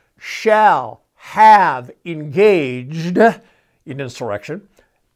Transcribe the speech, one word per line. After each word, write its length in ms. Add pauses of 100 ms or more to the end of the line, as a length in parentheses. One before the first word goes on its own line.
(180)
"shall 840 (120)
have 760 (140)
engaged 1120
in 840
insurrection," 680 (480)